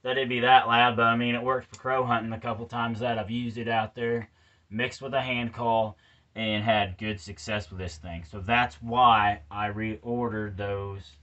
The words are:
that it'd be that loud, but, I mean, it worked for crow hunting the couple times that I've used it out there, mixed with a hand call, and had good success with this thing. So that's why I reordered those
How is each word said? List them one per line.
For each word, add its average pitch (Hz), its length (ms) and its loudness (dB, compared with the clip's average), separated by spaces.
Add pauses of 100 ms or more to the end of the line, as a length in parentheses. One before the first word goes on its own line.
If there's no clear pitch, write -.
that 127 160 -2
it'd 131 100 0
be 120 120 0
that 120 260 8
loud, 120 300 4
but, 117 100 4
I 117 100 4
mean, 120 180 0
it 117 80 -4
worked - 280 -2
for - 100 -18
crow 131 240 0
hunting 113 240 0
the 110 80 -6
couple 117 300 -6
times 117 340 -4
that 117 180 0
I've 104 120 -6
used 117 260 -4
it 117 100 -6
out 110 280 0
there, 117 340 -2 (400)
mixed 120 320 -4
with 135 140 -8
a 131 80 2
hand 120 320 -4
call, 113 420 2 (380)
and 107 280 -2
had 104 360 2
good 107 200 -6
success 104 520 -8
with 95 80 -10
this 90 180 -8
thing. 85 340 -10
So 104 100 -10
that's 120 420 0
why 117 580 4 (100)
I 104 200 -4
reordered 110 880 -4
those 98 640 -6